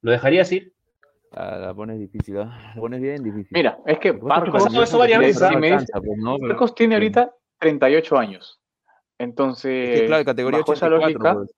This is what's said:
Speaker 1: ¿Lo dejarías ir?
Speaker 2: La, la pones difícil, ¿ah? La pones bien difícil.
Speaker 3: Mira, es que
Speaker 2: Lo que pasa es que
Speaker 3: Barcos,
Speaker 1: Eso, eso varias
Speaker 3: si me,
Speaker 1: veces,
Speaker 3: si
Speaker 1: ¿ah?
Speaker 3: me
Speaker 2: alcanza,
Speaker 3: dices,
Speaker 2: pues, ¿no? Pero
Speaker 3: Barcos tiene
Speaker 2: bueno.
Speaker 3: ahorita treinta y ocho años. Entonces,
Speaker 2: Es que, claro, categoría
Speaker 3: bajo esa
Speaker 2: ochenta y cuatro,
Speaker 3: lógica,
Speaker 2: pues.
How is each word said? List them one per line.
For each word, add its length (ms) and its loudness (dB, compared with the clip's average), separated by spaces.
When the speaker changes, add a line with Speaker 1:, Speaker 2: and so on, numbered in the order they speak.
Speaker 1:
¿Lo 120 2
dejarías 400 2
ir? 200 -6
Speaker 2:
La, 260 -12
la 160 -10
pones 240 -12
difícil, 400 -10
¿ah? 360 -12
La 60 -14
pones 220 -8
bien 200 -6
difícil. 280 -8
Speaker 3:
Mira, 340 -2
es 140 0
que 140 0
Speaker 2:
Lo 80 -4
que 100 -16
pasa 80 2
es 60 -2
que 60 -4
Speaker 3:
Barcos, 220 2
Speaker 1:
Eso, 120 4
eso 140 0
varias 200 6
Speaker 3:
si 20 4
me, 60 6
Speaker 1:
veces, 160 4
Speaker 3:
si 140 4
Speaker 1:
¿ah? 20 2
Speaker 3:
me 80 2
Speaker 2:
alcanza, 320 0
Speaker 3:
dices, 80 -10
Speaker 2:
pues, 120 -6
¿no? 200 -4
Pero 100 -6
Speaker 3:
Barcos 260 0
tiene 200 2
Speaker 2:
bueno. 100 2
Speaker 3:
ahorita 300 0
treinta 320 2
y 60 4
ocho 200 2
años. 440 -4
Entonces, 760 -4
Speaker 2:
Es 60 4
que, 60 2
claro, 180 0
categoría 360 -2
Speaker 3:
bajo 120 0
esa 140 -2
Speaker 2:
ochenta 240 2
y 40 -4
cuatro, 60 -8
Speaker 3:
lógica, 140 2
Speaker 2:
pues. 240 -8